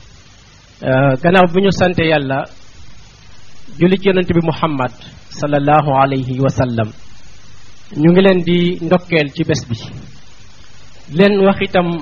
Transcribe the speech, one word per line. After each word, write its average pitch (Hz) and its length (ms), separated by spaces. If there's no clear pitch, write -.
Euh, 131 400
gannaaw 180 300
bi 190 80
ñu 196 100
sante 175 340
Yàlla, 147 400
julli 185 180
ci 196 120
Yonent 185 200
bi 170 140
Muhammad 143 480
sallallahu 147 480
alayhi 131 360
wa 135 100
sallam, 117 400
ñu 156 140
ngi 185 100
leen 190 240
di 175 400
ndokkeel 160 480
ci 165 100
bés - 260
bi. 110 80
Leen 202 220
wax 196 160
itam 190 260